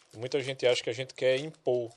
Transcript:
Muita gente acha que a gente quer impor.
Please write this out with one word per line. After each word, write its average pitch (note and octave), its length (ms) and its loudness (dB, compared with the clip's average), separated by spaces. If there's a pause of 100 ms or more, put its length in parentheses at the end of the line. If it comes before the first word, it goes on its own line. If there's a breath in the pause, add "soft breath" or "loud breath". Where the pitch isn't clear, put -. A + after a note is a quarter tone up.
(120)
Muita B2 280 -4
gente C3 260 -2
acha B2 160 4
que C3+ 80 -4
a A2+ 40 -4
gente B2+ 200 -8
quer C3 240 2
impor. B2 580 -2